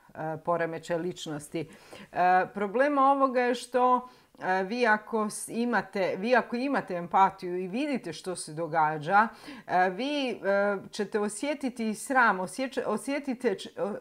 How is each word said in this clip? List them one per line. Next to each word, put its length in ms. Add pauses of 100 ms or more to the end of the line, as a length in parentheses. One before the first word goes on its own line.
(140)
e, 300
poremećaj 520
ličnosti. 720 (440)
E, 420
problem 440
ovoga 420
je 140
što, 540 (300)
e, 240
vi 240
ako 440
s-, 180
imate, 720
vi 180
ako 200
imate 380
empatiju 640
i 120
vidite 440
što 240
se 160
događa, 760 (380)
e, 240
vi, 400
e, 60 (540)
ćete 300
osjetiti 720
sram, 460
osjeća-, 460
osjetite 680
č-, 240
o-, 220